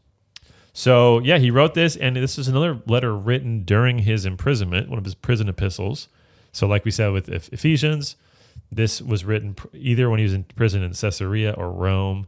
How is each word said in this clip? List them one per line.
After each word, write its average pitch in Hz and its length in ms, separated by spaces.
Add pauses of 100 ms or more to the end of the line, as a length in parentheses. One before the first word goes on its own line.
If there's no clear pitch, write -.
(760)
So, 123 460
yeah, 151 180
he 123 120
wrote 147 220
this, 165 240
and 127 200
this 127 220
is 131 80
another 135 400
letter 113 300
written 113 480
during 117 360
his 104 260
imprisonment, 101 640
one 120 80
of 98 80
his 95 80
prison 110 340
epistles. 98 600 (440)
So - 140
like 101 180
we 110 60
said 101 220
with 95 200
Eph-, 90 200
Ephesians, 151 640 (560)
this 110 280
was 107 240
written 104 300
pr-, - 180
either 123 380
when 110 80
he 110 60
was 95 100
in 95 100 (120)
prison 101 260
in 90 100
Caesarea 104 600
or 90 200
Rome. 95 560